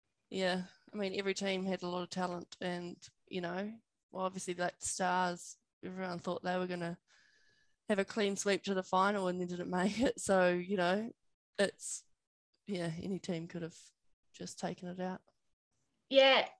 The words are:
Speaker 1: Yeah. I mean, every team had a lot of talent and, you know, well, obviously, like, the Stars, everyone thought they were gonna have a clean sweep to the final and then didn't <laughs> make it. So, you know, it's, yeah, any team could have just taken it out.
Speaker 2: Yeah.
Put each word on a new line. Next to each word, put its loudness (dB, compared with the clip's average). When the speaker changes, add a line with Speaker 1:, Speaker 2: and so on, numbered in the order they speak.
Speaker 1:
Yeah. 0
I -8
mean, -2
every -2
team -2
had -2
a -6
lot -4
of -10
talent -6
and, -6
you -6
know, -6
well, -4
obviously, -6
like, -4
the -12
Stars, -2
everyone -6
thought -4
they 0
were -2
gonna -6
have 4
a 2
clean 0
sweep 0
to 0
the 0
final 2
and -2
then -2
didn't -6
<laughs> -2
make 2
it. 2
So, 6
you 0
know, 2
it's, -2
yeah, -2
any -4
team -4
could -8
have -10
just -14
taken -6
it -10
out. -6
Speaker 2:
Yeah. 10